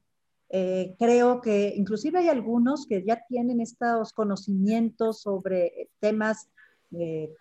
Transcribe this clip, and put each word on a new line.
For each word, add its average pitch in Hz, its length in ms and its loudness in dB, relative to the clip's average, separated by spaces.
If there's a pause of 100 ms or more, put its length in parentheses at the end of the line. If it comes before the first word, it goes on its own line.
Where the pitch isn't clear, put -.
(540)
Eh, 185 440 -2
creo 240 420 4
que 202 360 2
inclusive 214 420 -2
hay 339 100 4
algunos 240 580 0
que 196 180 -2
ya 233 240 -2
tienen 240 320 -2
estos 233 520 -2
conocimientos 214 1120 0
sobre 190 680 -2 (100)
temas, 214 500 -2 (460)
eh, 160 360 -6 (100)